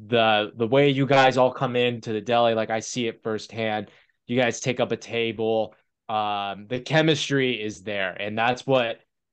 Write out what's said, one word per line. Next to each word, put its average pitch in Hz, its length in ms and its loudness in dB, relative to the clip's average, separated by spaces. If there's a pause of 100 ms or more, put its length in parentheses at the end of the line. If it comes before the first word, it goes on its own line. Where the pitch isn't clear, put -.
The, 110 500 2
the 113 120 -2
way 139 220 6
you 135 160 2
guys 131 320 4
all 127 140 6
come 127 240 -4
into 120 360 -2
the 107 80 -2
deli, 117 360 2
like, 110 160 -2
I 110 80 -2
see 117 280 -4
it 110 160 -8
firsthand. 107 640 -4 (360)
You 120 140 -2
guys 117 200 0
take 127 200 -2
up 120 120 0
a 113 60 -4
table. 110 800 -2 (340)
Um, 104 580 -4
the 123 120 -6
chemistry 139 840 0
is 107 220 -8
there, 98 360 -4
and 104 180 -6
that's 123 280 0
what, 120 340 2 (340)